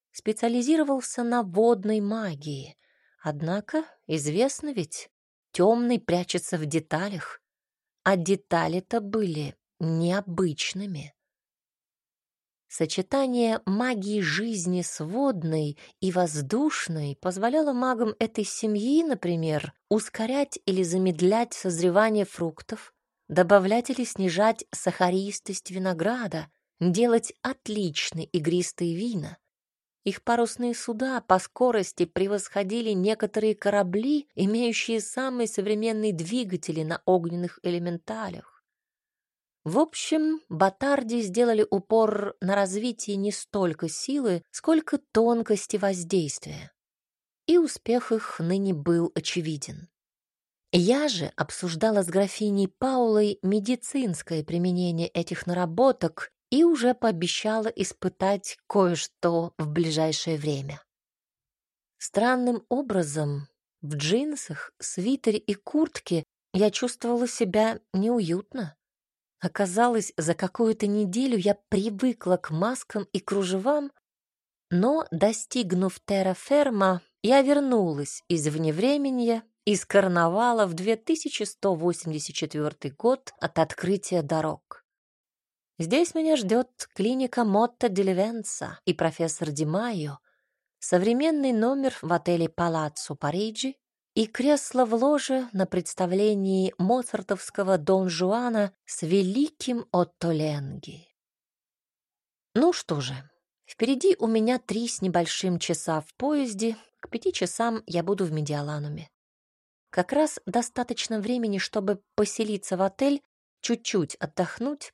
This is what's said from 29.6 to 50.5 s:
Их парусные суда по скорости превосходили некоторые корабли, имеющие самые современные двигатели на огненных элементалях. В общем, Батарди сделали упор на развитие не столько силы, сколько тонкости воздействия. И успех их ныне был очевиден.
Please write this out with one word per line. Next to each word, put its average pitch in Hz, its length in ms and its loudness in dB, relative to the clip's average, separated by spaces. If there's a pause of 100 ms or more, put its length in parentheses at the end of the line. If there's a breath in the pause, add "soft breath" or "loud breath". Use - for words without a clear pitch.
Их - 200 -4
парусные 240 520 0
суда 247 460 -4
по 185 180 4
скорости 220 640 0
превосходили 202 840 -2
некоторые 214 640 0
корабли, 202 800 0
имеющие 226 640 0
самые 247 480 -4
современные 214 640 -2
двигатели 170 720 -4
на 160 220 -6
огненных 175 580 0
элементалях. 175 1000 -6 (1000)
В 170 160 0
общем, 311 680 0
Батарди 233 720 0
сделали 220 480 2
упор 208 720 2
на 190 120 2
развитие 202 640 -2
не 196 160 -2
столько 180 560 -2
силы, 240 640 -2
сколько 311 460 0
тонкости 226 800 0
воздействия. 170 960 -2 (760)
И 330 100 6
успех 247 540 0
их - 280 -2
ныне 190 340 0
был 170 420 2
очевиден. 160 720 -6 (880)